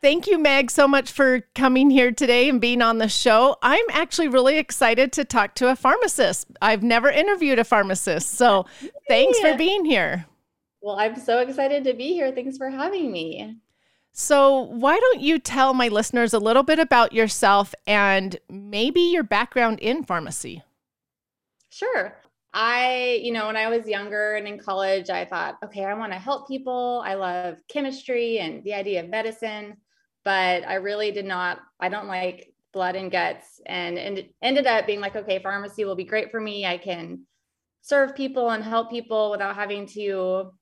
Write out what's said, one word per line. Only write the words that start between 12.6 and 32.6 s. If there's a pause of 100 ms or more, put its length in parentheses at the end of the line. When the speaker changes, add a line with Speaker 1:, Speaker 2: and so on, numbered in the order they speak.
Speaker 2:
having
me. (560)
Speaker 1:
So
why
don't
you
tell
my
listeners
a
little
bit
about
yourself (120)
and (120)
maybe
your
background
in
pharmacy? (1080)
Speaker 2:
Sure. (320)
I,
you
know,
when
I
was
younger
and
in
college,
I
thought,
"Okay,
I
wanna
help
people.
I
love (100)
chemistry
and
the
idea
of
medicine," (460)
but
I
really
did
not, (180)
I
don't
like (200)